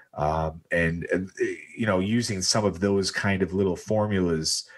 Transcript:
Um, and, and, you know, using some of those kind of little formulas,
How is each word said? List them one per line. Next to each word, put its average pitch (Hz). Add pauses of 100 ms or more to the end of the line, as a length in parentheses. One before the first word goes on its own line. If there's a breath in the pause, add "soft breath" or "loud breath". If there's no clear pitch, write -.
(160 loud breath)
Um, 80 (100)
and, 85
and, 92 (460)
you 113
know, 95
using 104
some 107
of 87
those 98
kind 98
of 87
little 95
formulas, 92